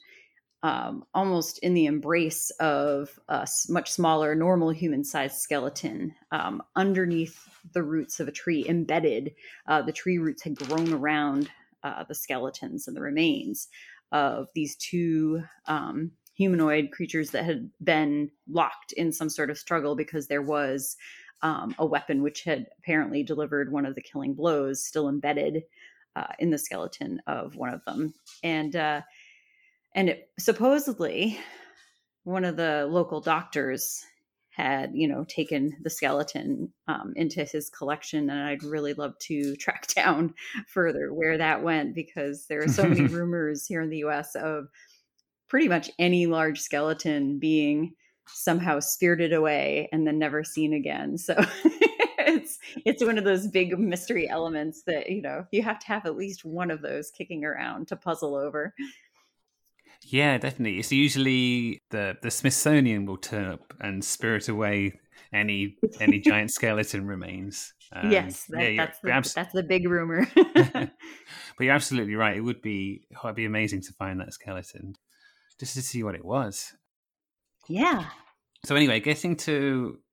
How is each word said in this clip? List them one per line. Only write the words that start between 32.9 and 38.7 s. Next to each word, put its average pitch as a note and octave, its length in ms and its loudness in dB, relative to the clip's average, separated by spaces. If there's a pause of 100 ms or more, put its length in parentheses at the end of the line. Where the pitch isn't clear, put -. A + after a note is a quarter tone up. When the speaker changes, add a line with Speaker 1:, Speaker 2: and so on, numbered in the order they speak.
Speaker 1:
local E3 300 0
doctors D3 840 -2 (440)
had, C3+ 460 -2
you D#3 120 2
know, C#3+ 220 -2
taken D3 540 -2
the D#3 80 -4
skeleton, C#3+ 840 -4 (160)
um, - 260 -6
into D#3 300 -2
his D3 260 -6
collection, D3 600 -4
and C#3+ 120 -4
I'd C#3+ 220 -4
really D3 300 -4